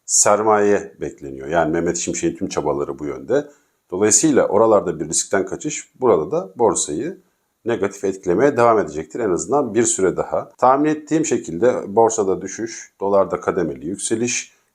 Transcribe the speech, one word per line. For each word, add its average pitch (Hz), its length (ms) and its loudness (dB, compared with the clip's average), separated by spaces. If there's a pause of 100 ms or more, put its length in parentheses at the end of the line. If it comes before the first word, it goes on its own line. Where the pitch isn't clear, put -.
sermaye 104 960 2
bekleniyor. 67 460 -10
Yani 80 240 2
Mehmet 85 260 0
Şimşek'in 82 400 -4
tüm 95 100 -4
çabaları 71 520 -4
bu 76 60 -8
yönde. 73 420 -4 (440)
Dolayısıyla 104 560 2
oralarda 95 520 2
bir 78 100 -6
riskten 92 360 -2
kaçış, - 460 -10 (100)
burada 90 300 2
da 190 240 -4
borsayı 120 720 -2 (400)
negatif 101 380 -4
etkilemeye 98 540 0
devam 117 220 4
edecektir. 80 400 -6
En 110 100 -2
azından 101 440 -2
bir 113 100 4
süre 95 340 0
daha. - 320 -4
Tahmin 139 400 2
ettiğim 151 360 -2
şekilde 101 680 0
borsada 104 460 2
düşüş, - 580 -10
dolarda 95 400 2
kademeli 87 480 -4
yükseliş 120 640 -4 (220)